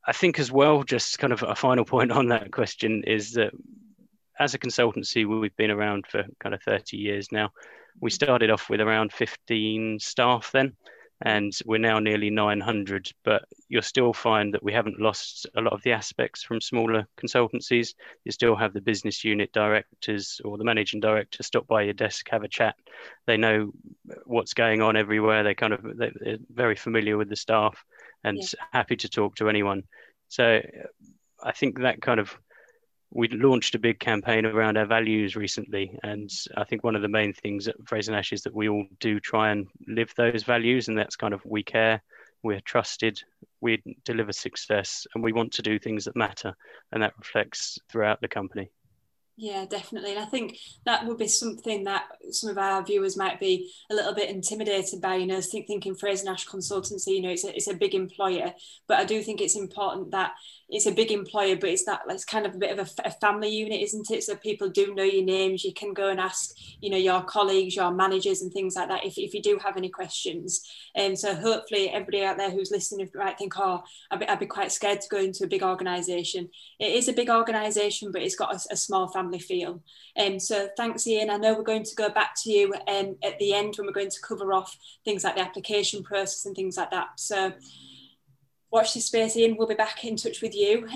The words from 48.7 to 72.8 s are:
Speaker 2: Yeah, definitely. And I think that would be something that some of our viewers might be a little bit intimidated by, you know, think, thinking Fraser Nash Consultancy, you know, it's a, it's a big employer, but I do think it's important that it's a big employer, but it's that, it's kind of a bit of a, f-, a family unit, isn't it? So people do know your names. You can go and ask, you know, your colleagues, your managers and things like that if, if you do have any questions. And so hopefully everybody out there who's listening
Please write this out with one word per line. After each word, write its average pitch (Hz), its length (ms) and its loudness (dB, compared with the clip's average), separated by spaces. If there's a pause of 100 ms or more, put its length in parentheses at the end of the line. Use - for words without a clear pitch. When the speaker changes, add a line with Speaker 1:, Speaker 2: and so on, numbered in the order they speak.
Speaker 2:
Yeah, 202 280 -8
definitely. 202 480 -8
And 208 80 -6
I 220 60 -8
think 233 320 -6 (260)
that 233 220 0
would 226 100 -4
be 226 100 -2
something 214 580 -2
that 196 200 -2 (260)
some 220 200 -4
of 196 80 -4
our 196 260 0
viewers 196 320 0
might 190 240 -2
be 185 320 0 (180)
a 214 40 -2
little 202 200 0
bit 208 140 0
intimidated 196 720 -2
by, 185 160 0
you 185 100 0
know, 190 140 -2
think, 196 260 -6
thinking 196 280 -4
Fraser 196 320 -2
Nash 185 200 -6
Consultancy, 190 640 -6
you 190 140 2
know, 180 80 -2
it's 175 140 -2
a, 196 100 -6
it's 202 140 -4
a 196 60 -4
big 190 200 0
employer, 185 580 -2 (340)
but - 120 6
I 196 60 4
do 214 180 0
think 214 180 -6
it's - 160 0
important 190 540 -6
that 190 220 0 (360)
it's 214 180 0
a 202 60 4
big 220 180 4
employer, 202 460 0
but 185 140 0
it's 185 140 0
that, - 240 -4
it's 190 180 -8
kind 208 200 -2
of 190 80 -6
a 185 40 -10
bit 196 140 0
of 196 60 -6
a, 202 40 -2
f-, - 240 -6
a - 40 -6
family 208 380 0
unit, 214 320 -2
isn't 214 300 -4
it? 220 120 -2
So 196 140 -6
people 208 320 -4
do 196 260 2
know 196 80 -2
your 196 220 4
names. 190 400 0
You 190 80 -4
can 202 200 -8
go 196 160 -2
and 185 120 0
ask, - 340 -4 (260)
you 202 100 -6
know, 190 80 0
your 185 240 4
colleagues, 190 520 2
your 185 160 2
managers 190 520 2
and 185 100 -6
things 190 240 -4
like 180 120 -2
that 185 160 -4
if, 196 120 -8
if - 180 -4
you 208 80 -6
do 208 220 4
have 196 140 -4
any 185 100 -2
questions. 180 720 -6 (320)
And 190 240 0
so 196 160 -2
hopefully 208 540 0
everybody 196 340 -2
out 190 140 0
there 196 140 -2
who's 185 200 -2
listening 196 440 -4